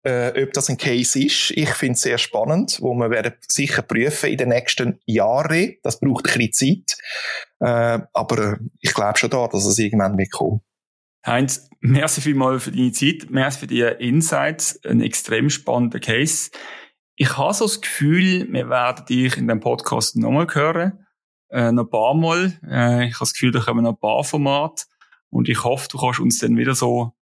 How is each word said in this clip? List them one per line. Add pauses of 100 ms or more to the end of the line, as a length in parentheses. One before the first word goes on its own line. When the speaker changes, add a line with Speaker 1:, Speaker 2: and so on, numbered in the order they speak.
Speaker 1:
äh,
ob
das
ein
Case
ist.
Ich
find's
sehr
spannend,
wo
wir
werden (140)
sicher
prüfen
in
den
nächsten
Jahren.
Das
braucht
ein
bisschen
Zeit. (640)
Äh, (120)
aber (220)
ich
glaub
schon
da,
dass
es
irgendwann
wird
kommen. (640)
Speaker 2:
Heinz, (120)
merci
vielmals
für
deine
Zeit,
merci
für
die
Insights,
ein
extrem
spannender
Case. (680)
Ich
habe
so
das
Gefühl,
wir
werden
dich
in
dem
Podcast
nochmal
hören, (460)
äh,
noch
ein
paar
Mal. (100)
Äh,
ich
habe
das
Gefühl,
da
kommen
noch
ein
paar
Formate (460)
und
ich
hoffe,
du
kannst
uns
dann
wieder
so (100)